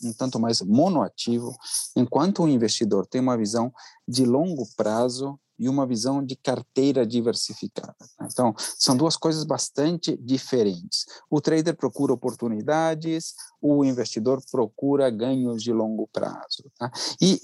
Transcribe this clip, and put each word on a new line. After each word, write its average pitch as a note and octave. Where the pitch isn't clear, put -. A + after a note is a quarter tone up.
um A#2
tanto B2+
mais A2+
monoativo, A#2+
enquanto D#3
o D#3+
investidor G#2+
tem B2+
uma B2+
visão A#2
de B2+
longo C#3
prazo B2
e A#2
uma C3+
visão B2+
de B2+
carteira C3
diversificada. A2+
Então, A#2+
são C3
duas D#3
coisas D#3
bastante D3+
diferentes. A#2+
O D3+
trader D#3+
procura C#3
oportunidades, D3+
o D3
investidor B2+
procura C3+
ganhos A#2+
de A#2+
longo A2
prazo, -
tá? B2
E, F3